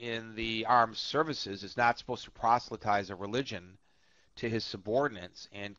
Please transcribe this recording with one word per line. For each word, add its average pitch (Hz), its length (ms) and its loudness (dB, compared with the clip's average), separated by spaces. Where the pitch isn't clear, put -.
in 113 340 -6
the 113 300 -2
armed 113 320 6
services 127 640 -2
is 95 140 -10
not 120 220 4
supposed - 260 -8
to - 60 -18
proselytize 110 800 2
a 101 60 -8
religion 101 600 -6
to 117 120 -2
his 113 140 0
subordinates, 104 920 -2
and 101 240 -10